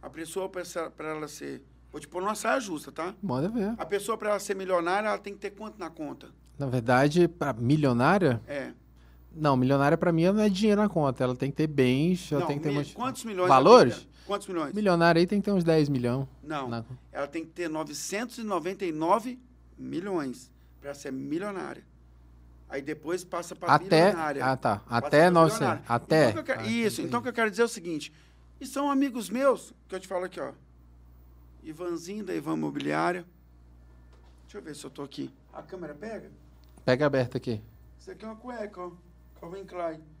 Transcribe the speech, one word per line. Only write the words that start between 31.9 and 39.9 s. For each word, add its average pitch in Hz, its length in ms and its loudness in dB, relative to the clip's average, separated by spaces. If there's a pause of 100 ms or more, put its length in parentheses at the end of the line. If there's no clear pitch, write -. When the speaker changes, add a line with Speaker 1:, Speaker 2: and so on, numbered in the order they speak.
Speaker 1:
da 180 120 -6
Ivan 156 180 -4
Imobiliária. 156 720 -2 (1160)
Deixa - 140 -18
eu 202 40 -14
ver 151 140 -14
se 147 100 -16
eu 139 40 -12
tô 131 140 -14
aqui. 139 280 -10 (220)
A - 100 -14
câmera 330 320 -12
pega? 220 360 -12 (540)
Speaker 2:
Pega 131 200 4
aberto 135 320 0
aqui. 117 240 -6 (380)
Speaker 1:
Isso - 120 -20
aqui 185 120 -18
é 220 40 -12
uma 220 80 -14
cueca, 214 460 -12
ó. 180 100 -10 (480)
Calvin 185 260 -14
Klein. 170 340 -10 (220)